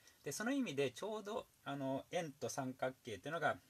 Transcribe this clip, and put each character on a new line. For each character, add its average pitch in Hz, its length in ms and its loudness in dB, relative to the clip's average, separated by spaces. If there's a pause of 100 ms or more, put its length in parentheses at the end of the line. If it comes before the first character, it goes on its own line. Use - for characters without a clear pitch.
(240)
で、 147 80 -4
そ 214 120 -2
の 240 80 2
意 277 100 2
味 170 140 0
で 143 160 4
ち - 120 -8
ょ 214 180 -2
う - 20 -12
ど、 208 240 -4 (180)
あ 139 100 -2
の、 135 360 0
円 165 200 0
と 117 180 -4
三 131 240 -2
角 127 200 0 (100)
形 107 140 -4
と 143 120 -6
い - 20 -2
う - 0 -
の 165 80 0
が 113 180 4 (120)